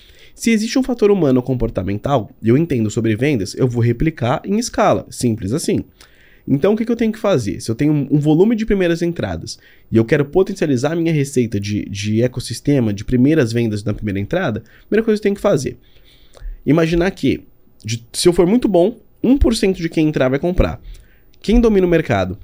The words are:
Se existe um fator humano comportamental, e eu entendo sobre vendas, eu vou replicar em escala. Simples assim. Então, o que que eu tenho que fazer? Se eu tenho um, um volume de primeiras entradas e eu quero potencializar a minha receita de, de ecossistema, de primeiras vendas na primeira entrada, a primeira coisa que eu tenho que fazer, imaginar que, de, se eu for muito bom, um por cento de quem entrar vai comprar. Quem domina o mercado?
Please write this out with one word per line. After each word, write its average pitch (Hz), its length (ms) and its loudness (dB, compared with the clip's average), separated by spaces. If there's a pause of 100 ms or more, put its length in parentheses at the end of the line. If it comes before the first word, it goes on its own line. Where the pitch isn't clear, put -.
(360)
Se - 140 0
existe 226 280 0
um 262 60 2
fator 233 260 2
humano 143 320 4
comportamental, 123 880 -2 (100)
e 107 80 0
eu 120 80 6
entendo 139 340 0
sobre 113 260 -2
vendas, 123 400 -2
eu 135 120 2
vou 120 140 0
replicar 123 640 0
em 202 140 -2
escala. - 520 0
Simples 110 420 -2
assim. 170 320 -2 (640)
Então, 185 280 2
o - 20 2
que 226 80 -6
que 240 80 -2
eu 226 40 0
tenho 226 160 0
que - 60 -12
fazer? 127 420 0
Se - 100 -8
eu 117 40 -2
tenho 147 180 0
um, 143 200 0
um 131 80 2
volume 160 340 4
de 220 120 -2
primeiras 175 360 0
entradas 104 560 -6 (320)
e 107 60 0
eu 113 80 4
quero 147 220 2
potencializar 156 640 0
a 170 40 -4
minha 165 160 0
receita 131 460 0
de, 101 280 -4
de 104 360 -2
ecossistema, 123 680 -2
de 104 120 -8
primeiras 131 480 2
vendas 110 300 -2
na 104 120 -4
primeira 98 260 -4
entrada, 123 400 -4
a - 260 -20
primeira 220 180 0
coisa 214 140 0
que - 20 -8
eu 202 100 0
tenho 202 60 -2
que - 40 -18
fazer, 170 380 0 (880)
imaginar 170 460 2
que, 127 320 -2 (380)
de, 117 300 -8
se - 160 2
eu 175 60 6
for 180 120 4
muito 220 220 2
bom, 190 300 2 (240)
um 262 160 4
por 247 180 4
cento 190 220 0
de 165 100 -6
quem 160 200 0
entrar 147 200 0
vai 131 100 0
comprar. 160 440 -2 (580)
Quem 233 200 2
domina 208 260 4
o 175 40 0
mercado? 123 540 0